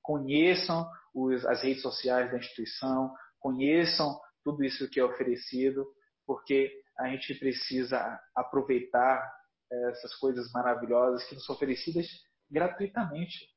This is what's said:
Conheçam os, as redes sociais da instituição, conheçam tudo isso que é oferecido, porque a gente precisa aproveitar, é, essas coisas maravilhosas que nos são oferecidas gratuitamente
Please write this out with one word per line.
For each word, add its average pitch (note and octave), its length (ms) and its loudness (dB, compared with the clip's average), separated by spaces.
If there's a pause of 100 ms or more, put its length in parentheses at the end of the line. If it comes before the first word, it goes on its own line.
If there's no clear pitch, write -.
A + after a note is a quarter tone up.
Conheçam D#3+ 880 2 (240)
os, B2+ 320 0
as B2 180 2
redes C3 200 0
sociais B2 480 0
da B2 80 -2
instituição, C3 760 -4 (280)
conheçam C#3+ 760 2 (280)
tudo C#3+ 180 -2
isso C3 260 -2
que C3+ 120 0
é B2+ 40 6
oferecido, B2+ 800 0 (400)
porque C3+ 480 0 (260)
a B2+ 100 -2
gente C3+ 260 -6
precisa B2+ 880 -2 (160)
aproveitar, C3 920 2 (440)
é, B2 180 -2
essas - 260 -10
coisas B2 360 -2
maravilhosas B2 720 2
que - 100 -12
nos C3+ 100 -14
são C3+ 120 -6
oferecidas D#3+ 500 -2 (440)
gratuitamente F3 880 -2 (180)